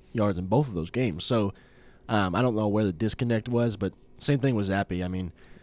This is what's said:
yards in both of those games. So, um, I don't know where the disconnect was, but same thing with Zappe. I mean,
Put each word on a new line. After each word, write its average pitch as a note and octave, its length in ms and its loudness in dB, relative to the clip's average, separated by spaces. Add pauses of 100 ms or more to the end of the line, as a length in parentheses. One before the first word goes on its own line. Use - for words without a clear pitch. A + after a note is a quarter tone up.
(140)
yards G#2 240 2
in F#2 100 -4
both C3+ 200 2
of G#2+ 60 -8
those E2 160 -4
games. F#2+ 340 -2
So, G#2+ 300 0 (560)
um, G2 260 2
I A2 60 2
don't B2+ 140 2
know G#2+ 120 0
where G#2+ 160 2
the F#2+ 100 2
disconnect A2 560 -2
was, A#2 260 0
but F#2+ 180 -4 (260)
same C#3+ 200 0
thing B2+ 160 2
with G2+ 140 0
Zappe. F#2+ 340 0
I F2+ 40 -4
mean, F#2 240 -4 (320)